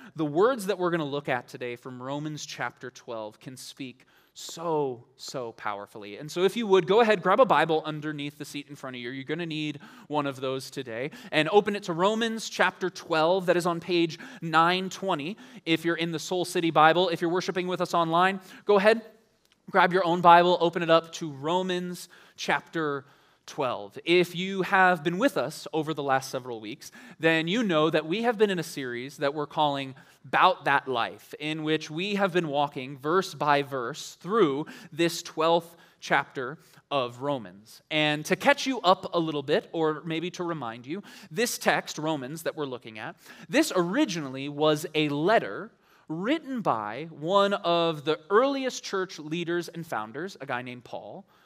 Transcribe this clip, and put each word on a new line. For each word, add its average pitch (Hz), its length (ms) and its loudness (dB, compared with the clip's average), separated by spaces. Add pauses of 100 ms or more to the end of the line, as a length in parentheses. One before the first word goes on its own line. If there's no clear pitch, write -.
(160)
the 156 100 -2
words 190 420 2
that 196 100 0
we're 180 140 0
gonna 165 120 0
look 143 240 -6
at 123 200 -2
today 123 280 -10
from 127 260 -14
Romans 147 440 -8
chapter 123 460 -10
twelve 110 480 -12
can 131 180 -16
speak - 480 -16 (300)
so, 147 680 -4 (140)
so 123 360 -10
powerfully. 101 640 -10
And 151 140 -14
so 175 120 0
if 190 120 2
you 233 120 -2
would, 190 200 6
go 202 140 6
ahead, 214 200 4
grab 190 200 6
a 262 40 8
Bible 160 380 4
underneath 151 540 -8
the 147 80 -12
seat 143 240 -12
in 143 60 -18
front 131 200 -12
of 123 60 -12
you. 120 80 -8
You're 135 160 -10
gonna 156 200 -4
need 151 340 -6 (280)
one 147 200 -2
of 131 120 -6
those 131 300 -4
today. 123 420 -8 (200)
And 156 200 2
open 202 240 4
it 202 80 -8
to 180 100 -6
Romans 220 540 0
chapter 185 440 0
twelve. 170 560 2
That 175 100 4
is 170 80 0
on 170 140 0
page 170 400 0 (220)
nine 170 480 2
twenty. 180 460 -4 (300)
If 160 180 2
you're 165 120 0
in 165 160 -2
the 160 80 -4
Soul 175 260 -4
City 170 240 0
Bible, 160 400 6
if 165 120 -2
you're 170 100 0
worshiping 180 360 -2
with 180 140 -2
us 175 140 -2
online, 175 440 2 (260)
go 202 120 6
ahead, 220 240 6 (680)
grab 185 200 6
your 180 140 2
own 175 160 0
Bible, 175 400 10
open 170 220 0
it 165 80 2
up 165 220 4
to 160 180 -10
Romans 180 760 -4 (300)
chapter 147 680 -4 (400)
twelve. 104 600 -6
If 175 300 4
you 190 260 -4
have 180 420 4
been 175 140 -2
with 262 180 2
us 143 380 -6
over 160 200 -2
the 151 100 -6
last 135 260 0
several 123 320 -10
weeks, 104 300 -14 (280)
then 160 280 2
you 214 160 2
know 160 260 4
that 156 160 2
we 185 160 -2
have 233 160 0
been 208 140 4
in 180 80 -2
a 160 40 -4
series 131 540 -8
that 147 160 0
we're 151 140 -4
calling 139 480 -2 (280)
About 156 420 4
That 139 220 2
Life, 110 520 -4
in 156 240 -6
which 156 260 -2
we 180 240 -6
have 196 180 0
been 175 160 0
walking 143 520 -4
verse 175 340 0
by 143 300 2
verse 131 580 -8
through 160 460 2 (240)
this 165 320 -2
twelfth 165 520 2 (240)
chapter 139 600 -2 (320)
of 123 320 -2
Romans. 110 680 -8
And 151 360 0
to 185 100 0
catch 247 320 2
you 262 140 -4
up 185 340 2
a 175 40 0
little 160 220 -2
bit, 147 300 0
or 156 340 -2
maybe 165 260 -6
to 180 120 -10
remind 123 420 -8
you, 170 160 -8 (300)
this 226 260 -2
text, 185 400 0
Romans, 156 460 -6
that - 120 -4
we're 156 120 -6
looking 117 320 -12
at, 135 160 -12 (340)
this 269 260 2
originally 170 720 0
was 151 460 2
a 151 160 2
letter 151 640 0 (360)
written 254 540 -2
by 123 480 -2
one 190 460 2
of 170 500 0
the 156 140 0 (100)
earliest 262 540 2
church 185 340 -6
leaders 170 520 -4
and 165 180 -12
founders, 131 520 -8
a 135 60 -12
guy 127 160 -6
named 123 220 -14
Paul, 107 420 -14 (200)